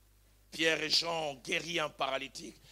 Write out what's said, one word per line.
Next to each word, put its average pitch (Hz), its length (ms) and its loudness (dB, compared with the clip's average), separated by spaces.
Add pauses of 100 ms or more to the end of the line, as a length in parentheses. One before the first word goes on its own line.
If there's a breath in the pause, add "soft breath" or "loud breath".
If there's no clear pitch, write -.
(500)
Pierre 156 320 2
et 156 80 -2
Jean 160 460 2
guérit 160 440 -2
un 151 80 2
paralytique 135 720 -4 (120)